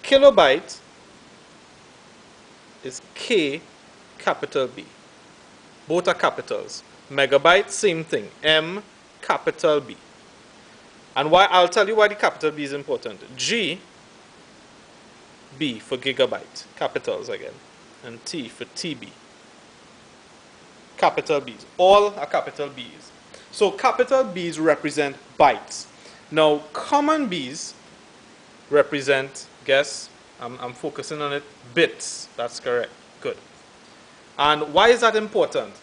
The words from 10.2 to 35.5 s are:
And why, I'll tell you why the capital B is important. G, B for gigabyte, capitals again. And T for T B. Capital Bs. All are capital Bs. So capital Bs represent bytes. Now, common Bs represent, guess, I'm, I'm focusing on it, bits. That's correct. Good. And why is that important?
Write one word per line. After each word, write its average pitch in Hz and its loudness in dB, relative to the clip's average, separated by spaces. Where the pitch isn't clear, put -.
And 151 0
why, 185 6
I'll 180 6
tell 196 2
you 220 -2
why 208 4
the 202 -6
capital 180 -2
B 147 -10
is 139 -8
important. 123 -8
G, 175 -4
B 131 -4
for - -8
gigabyte, 123 -4
capitals 117 -6
again. 98 -12
And 117 -18
T 127 -10
for - -16
T 165 -10
B. 107 -16
Capital 151 0
Bs. 120 -16
All 202 6
are 143 -8
capital 143 -6
Bs. 127 -20
So 202 0
capital 247 2
Bs 170 -6
represent 147 0
bytes. - 2
Now, 151 2
common 294 0
Bs 151 -10
represent, 139 0
guess, - -2
I'm, 123 -14
I'm 123 -10
focusing - -10
on 143 -4
it, 143 -6
bits. - -2
That's 120 -8
correct. 120 -4
Good. 117 -8
And 151 2
why 196 6
is 240 4
that 220 4
important? 160 -2